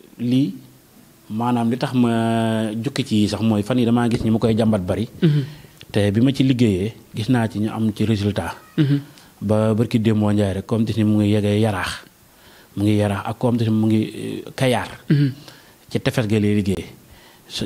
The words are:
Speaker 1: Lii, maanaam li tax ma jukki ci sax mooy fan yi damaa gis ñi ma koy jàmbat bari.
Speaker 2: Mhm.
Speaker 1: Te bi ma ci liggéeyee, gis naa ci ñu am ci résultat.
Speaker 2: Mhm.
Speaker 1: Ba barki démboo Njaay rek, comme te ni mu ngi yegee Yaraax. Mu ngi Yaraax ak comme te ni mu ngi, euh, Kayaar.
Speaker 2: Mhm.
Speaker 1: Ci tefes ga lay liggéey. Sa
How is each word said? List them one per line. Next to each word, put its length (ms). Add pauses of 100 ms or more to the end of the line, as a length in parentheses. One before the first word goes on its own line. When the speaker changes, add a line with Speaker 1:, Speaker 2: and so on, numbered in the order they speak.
(200)
Speaker 1:
Lii, 340 (760)
maanaam 400
li 80
tax 160
ma 800
jukki 320
ci 220
sax 140
mooy 220
fan 160
yi 60
damaa 240
gis 140
ñi 80
ma 80
koy 160
jàmbat 300
bari. 220 (140)
Speaker 2:
Mhm. 220 (480)
Speaker 1:
Te 200
bi 100
ma 100
ci 120
liggéeyee, 500 (200)
gis 160
naa 200
ci 100
ñu 100
am 240
ci 120
résultat. 500 (220)
Speaker 2:
Mhm. 220 (420)
Speaker 1:
Ba 320
barki 260
démboo 320
Njaay 220
rek, 120
comme 200
te 100
ni 80
mu 160
ngi 120
yegee 280
Yaraax. 460 (720)
Mu 60
ngi 120
Yaraax 320
ak 120
comme 180
te 80
ni 60
mu 160
ngi, 280
euh, 400
Kayaar. 320 (220)
Speaker 2:
Mhm. 220 (580)
Speaker 1:
Ci 100
tefes 280
ga 120
lay 160
liggéey. 300 (600)
Sa 180